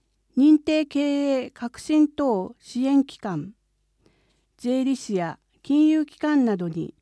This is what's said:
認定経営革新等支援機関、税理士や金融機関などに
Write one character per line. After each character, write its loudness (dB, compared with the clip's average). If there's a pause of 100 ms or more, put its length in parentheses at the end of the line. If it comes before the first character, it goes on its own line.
(360)
認 6
定 -2
経 -2
営 -18
革 -12
新 2
等 -2
支 -6
援 2
機 -20
関、 -8 (1040)
税 -2
理 -2
士 -8
や -4 (240)
金 2
融 2
機 -20
関 2
な 0
ど -6
に -8